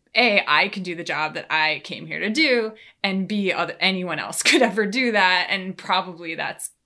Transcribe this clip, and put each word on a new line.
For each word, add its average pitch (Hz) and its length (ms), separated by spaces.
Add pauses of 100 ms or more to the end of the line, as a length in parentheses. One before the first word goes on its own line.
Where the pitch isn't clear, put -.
(140)
A, 226 340
I 156 200
can 202 160
do 175 100
the 165 100
job 151 300
that 156 160
I 156 340
came - 220
here 156 140
to 185 100
do, 233 440 (280)
and 190 260
B, 202 240
other, 170 280
anyone 180 400
else - 240
<laughs> - 60
could 285 120
ever 220 240
do 240 280
that. 185 360
And 185 260
probably 175 600
that's 147 340 (160)